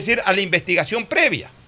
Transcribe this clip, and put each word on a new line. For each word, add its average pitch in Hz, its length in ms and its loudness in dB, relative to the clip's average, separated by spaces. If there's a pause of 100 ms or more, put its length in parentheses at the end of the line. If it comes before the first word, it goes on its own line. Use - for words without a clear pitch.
decir, 233 180 2
a 190 80 4
la 190 80 0
investigación 180 680 -2
previa. 262 440 0 (180)